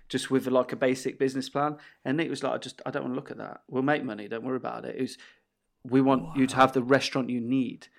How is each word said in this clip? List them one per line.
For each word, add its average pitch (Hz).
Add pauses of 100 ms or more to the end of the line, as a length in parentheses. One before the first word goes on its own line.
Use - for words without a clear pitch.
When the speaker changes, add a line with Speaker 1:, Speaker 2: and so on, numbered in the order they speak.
Speaker 1:
just -
with, 131
like, 127
a 123
basic 131
business 131
plan. 147 (280)
And 131
Nick 165
was 139
like, 127
"I 120
just, -
I 135
don't 135
wanna 127
look 131
at 113
that. 107
We'll 131
make 147
money. 104
Don't 113
worry 127
about 120
it. 120
It -
was, 127 (680)
we 127
want 135
you 131
to -
Speaker 2:
Wow. 131
Speaker 1:
have 131
the 127
restaurant 131
you 123
need." 123 (120)